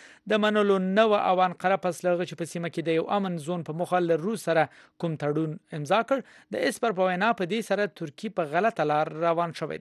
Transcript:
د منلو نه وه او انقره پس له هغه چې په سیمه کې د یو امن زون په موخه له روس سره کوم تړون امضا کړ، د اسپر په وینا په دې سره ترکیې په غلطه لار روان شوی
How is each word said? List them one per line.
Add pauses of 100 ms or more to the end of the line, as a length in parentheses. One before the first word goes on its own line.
(320)
د
منلو
نه
وه
او
انقره
پس
له
هغه
چې
په
سیمه
کې
د
یو (100)
امن
زون
په
موخه
له
روس
سره (360)
کوم
تړون (220)
امضا (120)
کړ، (340)
د
اسپر
په
وینا
په
دې
سره
ترکیې
په
غلطه
لار (140)
روان
شوی